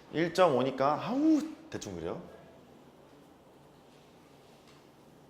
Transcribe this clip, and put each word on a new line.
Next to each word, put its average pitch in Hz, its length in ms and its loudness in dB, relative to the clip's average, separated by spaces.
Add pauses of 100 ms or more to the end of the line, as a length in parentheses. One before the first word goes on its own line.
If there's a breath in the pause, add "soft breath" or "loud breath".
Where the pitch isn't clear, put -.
(120 loud breath)
일 170 220 -2
점 175 220 4
오니까 135 460 0
아우 277 400 2 (300)
대충 101 240 -8
그려. 85 220 -6 (3000)